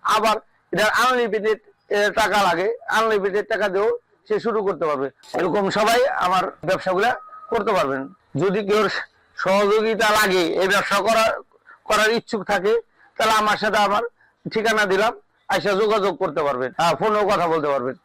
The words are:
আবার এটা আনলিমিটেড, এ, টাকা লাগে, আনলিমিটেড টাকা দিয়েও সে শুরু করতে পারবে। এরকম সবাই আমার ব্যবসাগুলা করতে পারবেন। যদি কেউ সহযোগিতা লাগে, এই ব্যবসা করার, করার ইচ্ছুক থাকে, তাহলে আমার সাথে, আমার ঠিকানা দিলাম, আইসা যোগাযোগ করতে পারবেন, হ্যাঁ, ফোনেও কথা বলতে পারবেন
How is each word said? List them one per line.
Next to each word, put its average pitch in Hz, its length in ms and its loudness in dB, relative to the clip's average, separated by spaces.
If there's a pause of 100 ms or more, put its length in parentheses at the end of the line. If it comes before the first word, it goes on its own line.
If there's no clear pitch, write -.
আবার 214 340 2 (360)
এটা 196 140 2
আনলিমিটেড, 220 720 0 (300)
এ, 202 220 2
টাকা 208 320 2
লাগে, 185 340 0 (120)
আনলিমিটেড 208 600 0
টাকা 208 200 -2
দিয়েও 208 300 0 (300)
সে 214 120 0
শুরু 220 220 -2
করতে 180 240 -2
পারবে। 139 240 -2 (240)
এরকম 185 360 0
সবাই 214 360 2
আমার 180 380 0 (200)
ব্যবসাগুলা 185 560 -2 (300)
করতে 220 220 -2
পারবেন। 139 360 -2 (280)
যদি 190 300 -2
কেউ 208 220 2 (480)
সহযোগিতা 208 760 0
লাগে, 208 320 2 (180)
এই 190 80 0
ব্যবসা 202 340 0
করার, 202 400 0 (420)
করার 214 260 2
ইচ্ছুক 214 340 -4
থাকে, 208 360 0 (360)
তাহলে 220 160 0
আমার 214 240 2
সাথে, 214 220 -2
আমার 208 240 2 (500)
ঠিকানা 214 320 0
দিলাম, 202 360 0 (280)
আইসা 196 240 0
যোগাযোগ 202 440 2
করতে 160 260 -2
পারবেন, 131 340 -2
হ্যাঁ, 165 180 2
ফোনেও 208 340 0
কথা 175 180 0
বলতে 160 220 0
পারবেন 131 260 -2 (100)